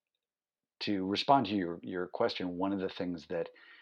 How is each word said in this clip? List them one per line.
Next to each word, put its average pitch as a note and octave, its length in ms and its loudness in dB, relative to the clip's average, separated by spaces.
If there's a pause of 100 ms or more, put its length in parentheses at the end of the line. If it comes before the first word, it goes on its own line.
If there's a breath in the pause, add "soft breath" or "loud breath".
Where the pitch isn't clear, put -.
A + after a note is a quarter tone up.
(800)
to G2 240 0
respond A2+ 420 4
to G2 100 0
your, F2 260 -2
your F#2 240 -4
question, F#2 500 -2
one F#2+ 160 0
of G2+ 60 0
the F#2+ 100 0
things F2 420 -6
that E2+ 180 -2 (340 loud breath)